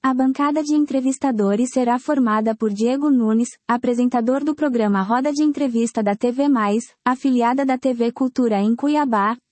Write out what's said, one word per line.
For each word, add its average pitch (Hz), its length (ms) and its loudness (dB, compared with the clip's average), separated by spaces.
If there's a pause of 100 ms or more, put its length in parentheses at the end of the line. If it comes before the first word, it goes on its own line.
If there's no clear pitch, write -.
A 262 120 0
bancada 285 480 0
de 302 120 -2
entrevistadores 254 1000 0
será 247 240 2
formada 226 580 0
por 220 160 -2
Diego 254 380 0
Nunes, 233 400 2 (180)
apresentador 247 720 0
do 302 120 -2
programa 226 480 0
Roda 247 280 0
de 294 120 -2
Entrevista 254 600 0
da 208 140 0
T 240 160 -2
V 269 160 0
Mais, 220 360 0 (200)
afiliada 254 640 0
da 262 100 0
T 262 160 -2
V 233 180 0
Cultura 240 520 0
em 220 120 2
Cuiabá, 240 600 0 (160)